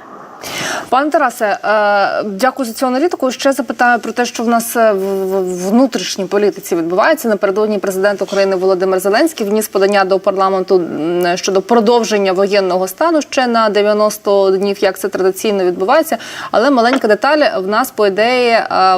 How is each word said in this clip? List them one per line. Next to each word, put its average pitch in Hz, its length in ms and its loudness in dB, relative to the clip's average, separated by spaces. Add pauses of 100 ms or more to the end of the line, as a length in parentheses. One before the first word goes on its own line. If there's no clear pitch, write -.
(880)
Пане 277 220 -2
Тарасе, 262 340 -2 (180)
е, 202 600 0
дякую 240 420 -4
за 226 80 -8
цю 262 140 -4
аналітику. 262 440 -2
Ще 277 200 -2
запитаю 240 480 0
про 226 120 -10
те, 240 140 -2
що 233 180 -6
в 220 40 -4
нас, 233 280 0
е, 226 160 4
в, 202 60 0
в, 190 460 -2
в 180 260 -4
внутрішній 220 560 0
політиці 190 500 -2
відбувається. 196 520 0
Напередодні 208 520 0
президент 190 420 -2
України 196 340 0
Володимир 185 440 0
Зеленський 214 480 0
вніс 220 200 0
подання 196 360 2
до 190 160 0
парламенту, 190 560 0
м, 175 640 -2
щодо 190 240 0
продовження 214 720 2
воєнного 190 560 0
стану 311 340 0
ще 262 260 -2
на 226 220 2
дев'яносто 208 800 2
днів, 196 280 0
як 190 200 0
це 196 100 -4
традиційно 190 560 0
відбувається. 208 520 0 (340)
Але 233 180 2
маленька 254 380 2
деталь, 240 540 2
в 185 60 -6
нас, 214 240 0
по 208 160 0
ідеї, 240 420 2
е, 226 180 2 (300)